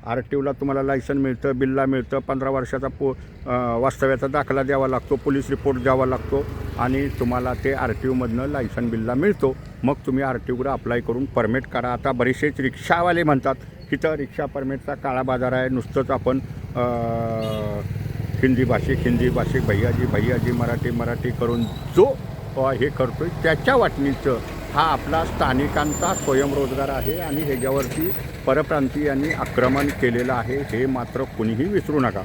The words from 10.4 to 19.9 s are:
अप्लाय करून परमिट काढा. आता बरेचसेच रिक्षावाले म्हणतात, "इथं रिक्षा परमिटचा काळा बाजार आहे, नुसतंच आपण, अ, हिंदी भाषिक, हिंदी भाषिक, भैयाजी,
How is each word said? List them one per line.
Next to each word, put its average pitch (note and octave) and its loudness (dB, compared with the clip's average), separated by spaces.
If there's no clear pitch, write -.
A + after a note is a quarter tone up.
अप्लाय A#2+ -2
करून B2 -2
परमिट A#2+ 0
काढा. B2 -2
आता C3+ -2
बरेचसेच B2+ 2
रिक्षावाले E3+ 2
म्हणतात, C3+ 4
"इथं D#3 0
रिक्षा C#3+ -4
परमिटचा C3+ -4
काळा C3 -2
बाजार B2+ 0
आहे, B2+ 2
नुसतंच C3 0
आपण, C3 2
अ, B2 0
हिंदी C3 4
भाषिक, A#2+ 2
हिंदी A#2+ 2
भाषिक, B2 0
भैयाजी, A2+ 2